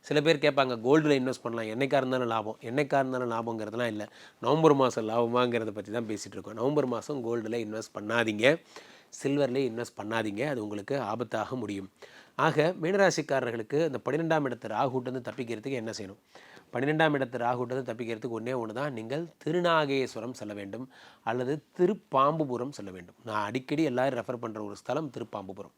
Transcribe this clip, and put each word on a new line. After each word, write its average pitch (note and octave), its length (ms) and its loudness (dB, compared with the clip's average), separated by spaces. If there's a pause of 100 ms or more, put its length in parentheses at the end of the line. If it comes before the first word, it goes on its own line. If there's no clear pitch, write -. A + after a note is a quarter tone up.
சில D3 200 2
பேர் D#3 160 4
கேட்பாங்க, C3+ 440 2
"கோல்டுல D3+ 300 6
இன்வெஸ்ட் C3 320 2
பண்ணலாம், A2+ 360 -4
என்னைக்கா C3+ 180 2
இருந்தாலும் B2+ 300 2
லாபம்." A2+ 340 -2
என்னைக்கா C#3 380 0
இருந்தாலும் B2+ 320 0
லாபங்கிறதுலாம் A2+ 560 -4
இல்ல. G#2 220 -4 (320)
நவம்பர் D3+ 340 6
மாசம் A#2+ 340 2
லாபமாங்கிறத A#2 640 2
பத்தி G#2 220 -8
தான் A#2 140 -4
பேசிட்டு G#2 260 -8
இருக்கோம். G2+ 220 -12
நவம்பர் C3+ 320 2
மாசம் B2 380 -4
கோல்டுல A2+ 320 -2
இன்வெஸ்ட் A2 440 -6
பண்ணாதீங்க, A2+ 640 4 (600)
சில்வர்ல C#3 340 2
இன்வெஸ்ட் A#2+ 460 -2
பண்ணாதீங்க, A2 440 -2
அது C3+ 160 -2
உங்களுக்கு G#2 360 -4
ஆபத்தாக A2+ 520 -2
முடியும். G2+ 400 -6 (460)
ஆக D3+ 460 4
மீனராசிக்காரர்களுக்கு D3+ 1040 2
இந்த C3 180 -2
பன்னிரெண்டாம் D#3+ 400 2
இடத்து A#2+ 240 -4
ராகுட்டேருந்து B2+ 640 -2
தப்பிக்கிறதுக்கு A2+ 400 -6
என்ன A#2 200 -4
செய்யணும்? G2+ 260 -10 (560)
பன்னிரெண்டாம் D3+ 420 4
இடத்து B2 240 -2
ராகுட்டேருந்து B2 540 -2
தப்பிக்கிறதுக்கு A2+ 480 -6
ஒண்ணே A#2+ 120 -4
ஒண்ணு A2+ 200 -4
தான், C#3 200 -4
நீங்கள் B2 340 -6 (180)
திருநாகேஸ்வரம் C#3+ 880 2
செல்ல G#2+ 220 -10
வேண்டும் G2+ 360 -10 (320)
அல்லது B2+ 400 -2 (160)
திருப்பாம்புபுரம் C#3+ 920 2
செல்ல G#2 200 -12
வேண்டும். F2+ 240 -16 (100)
நான் G#2+ 200 0
அடிக்கடி C3 380 -2
எல்லாரும் B2+ 420 0
ரெஃபர் B2+ 120 -6
பண்ற A2 260 -8
ஒரு G2+ 140 -8
ஸ்தலம் C#3+ 420 -4
திருப்பாம்புபுரம். G2 600 -10